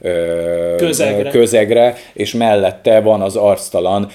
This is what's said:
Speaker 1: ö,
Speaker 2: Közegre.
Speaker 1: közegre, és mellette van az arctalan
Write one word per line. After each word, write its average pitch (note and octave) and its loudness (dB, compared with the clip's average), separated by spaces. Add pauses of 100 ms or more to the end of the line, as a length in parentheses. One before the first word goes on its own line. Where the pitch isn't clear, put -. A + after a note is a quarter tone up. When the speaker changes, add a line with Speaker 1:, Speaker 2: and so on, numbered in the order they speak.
Speaker 1:
ö, E2+ -4
Speaker 2:
Közegre. G#2 -2
Speaker 1:
közegre, A#2 2 (180)
és G#2 -6
mellette A2 2
van G#2+ 2
az G2 -4
arctalan G2+ -2